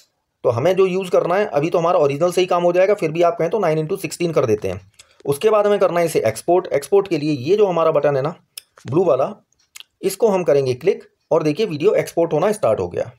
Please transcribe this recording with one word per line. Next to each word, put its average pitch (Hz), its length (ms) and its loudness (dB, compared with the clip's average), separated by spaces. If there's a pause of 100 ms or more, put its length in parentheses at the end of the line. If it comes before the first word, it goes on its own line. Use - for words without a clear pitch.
(440)
तो 131 60 2
हमें 135 260 2
जो 190 100 4
यूज़ 185 240 -4
करना 175 260 2
है, 208 120 0
अभी 147 220 -2
तो 180 80 0
हमारा 175 220 2
ओरिजिनल 147 320 0
से 185 80 0
ही 180 60 2
काम 180 160 0
हो 175 100 2
जाएगा, 190 240 2
फिर 165 160 -2
भी 170 100 -2
आप 170 160 2
कहें 165 120 -2
तो 226 100 -2
नाइन 156 180 0
into 156 220 -4
सिक्सटीन 170 320 -6
कर 143 140 0
देते 104 220 0
हैं। 95 120 -8 (460)
उसके 214 240 0
बाद 214 160 4
हमें 208 120 2
करना 175 220 0
है 170 60 2
इसे 160 200 -2
एक्सपोर्ट। 175 480 0
एक्सपोर्ट 196 340 0
के 165 100 -2
लिए 151 140 -2 (100)
ये 170 140 2
जो 214 100 4
हमारा 165 260 2
बटन 143 240 2
है 131 60 -2
ना 160 120 -4 (500)
ब्लू 160 200 0
वाला, 160 300 0 (680)
इसको 196 260 0
हम 190 160 0
करेंगे 139 300 2
क्लिक, 220 280 -2 (280)
और 160 120 2
देखिए 156 240 0
वीडियो 170 280 0
एक्सपोर्ट 160 380 -2
होना 165 200 0
स्टार्ट 113 280 0
हो 90 80 -4
गया। - 300 -6